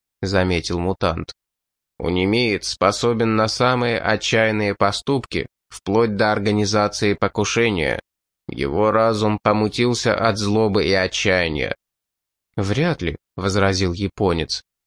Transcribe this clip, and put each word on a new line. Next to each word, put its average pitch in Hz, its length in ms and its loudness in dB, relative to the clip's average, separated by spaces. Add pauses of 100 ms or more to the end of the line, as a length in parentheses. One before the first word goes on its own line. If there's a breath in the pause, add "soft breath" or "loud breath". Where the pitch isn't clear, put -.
(220)
заметил 92 580 0
мутант. 87 540 -4 (680)
«Унемеец 98 680 0
способен 113 680 0
на 110 120 2
самые 123 520 0
отчаянные 107 760 0
поступки, 104 720 -2 (220)
вплоть 107 460 0
до 107 160 2
организации 104 840 0
покушения. 101 840 0 (480)
Его 78 440 0
разум 107 500 2
помутился 107 760 0
от 107 220 -2
злобы 104 480 2
и 92 80 2
отчаяния». 90 840 0 (840)
«Вряд 120 460 0
ли», 80 140 -4 (180)
возразил 95 580 0
японец. 90 720 -2 (240)